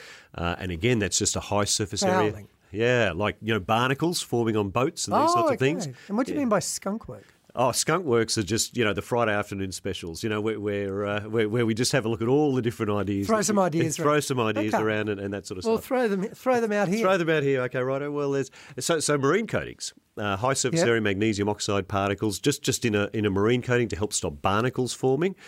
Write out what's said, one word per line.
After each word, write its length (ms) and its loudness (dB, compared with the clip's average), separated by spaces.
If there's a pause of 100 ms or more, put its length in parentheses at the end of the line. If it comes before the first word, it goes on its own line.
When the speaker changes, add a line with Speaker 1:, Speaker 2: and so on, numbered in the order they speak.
(340)
Speaker 1:
Uh, 240 -2
and 140 -6
again, 260 2
that's 200 0
just 180 0
a 40 -2
high 240 0
surface 380 -2
area. 280 2
Speaker 2:
Fouling? 180 -12 (240)
Speaker 1:
Yeah, 420 2
like, 280 0
you 100 0
know, 80 2
barnacles 640 0
forming 340 0
on 140 0
boats 360 -2
and 80 -2
these 140 4
Speaker 2:
Oh, 60 4
Speaker 1:
sorts 180 2
of 60 -2
things. 300 0
Speaker 2:
okay. 80 -12 (120)
And 80 -4
what 100 0
do 60 -6
you 60 -2
Speaker 1:
Yeah. 60 0
Speaker 2:
mean 40 0
by 120 2
skunk 460 -6
work? 200 -16 (300)
Speaker 1:
Oh, 140 2
skunk 340 0
works 320 2
are 60 0
just, 340 -2
you 80 2
know, 80 2
the 80 -2
Friday 300 0
afternoon 400 -2
specials, 540 -8
you 40 -2
know, 120 -2
where, 180 -2
where, 480 -2
uh, 140 -2
where, 280 0
where 160 0
we 80 2
just 200 0
have 120 2
a 40 -2
look 120 -2
at 60 0
all 260 4
the 100 0
different 280 -2
ideas 380 -2
Speaker 2:
Throw 80 2
Speaker 1:
that 80 0
Speaker 2:
some 100 0
Speaker 1:
we, 80 4
Speaker 2:
ideas 340 0
Speaker 1:
and 80 -4
throw 100 4
Speaker 2:
around. 80 4
Speaker 1:
some 180 -2
ideas 340 0
Speaker 2:
Okay. 80 0
Speaker 1:
around 260 0
and, 120 -4
and 120 -4
that 140 -8
sort 120 -10
of 60 -10
Speaker 2:
Well, 120 2
Speaker 1:
stuff. 100 -6
Speaker 2:
throw 220 0
them, 220 -2
throw 300 0
them 120 0
out 160 2
here. 100 0
Speaker 1:
Throw 180 4
them 140 0
out 140 2
here. 180 2
Okay, 160 -4
righto. 320 -2
Well, 220 -2
there's, 180 0 (300)
so, 180 2
so 180 2
marine 300 2
coatings. 480 -6 (220)
Uh, 200 0
high 160 0
surface 260 0
Speaker 2:
Yep. 100 4
Speaker 1:
area 120 4
magnesium 480 2
oxide 400 -2
particles, 500 -2
just, 240 0
just 220 -2
in 100 2
a, 180 2
in 140 0
a 40 4
marine 320 2
coating 260 0
to 80 -4
help 160 -4
stop 280 -4
barnacles 520 0
forming. 420 0 (140)